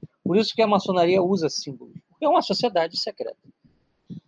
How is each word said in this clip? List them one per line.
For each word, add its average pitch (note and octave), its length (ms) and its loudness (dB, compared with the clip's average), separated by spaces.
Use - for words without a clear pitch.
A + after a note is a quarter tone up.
Por F3 140 2
isso A3 160 0
que A3+ 80 2
a A3 40 4
maçonaria F#3 560 2
usa F3 280 0
símbolos, B2 440 -12
porque - 160 -8
é D4+ 40 2
uma F4 120 4
sociedade F3 580 -2
secreta. - 380 -8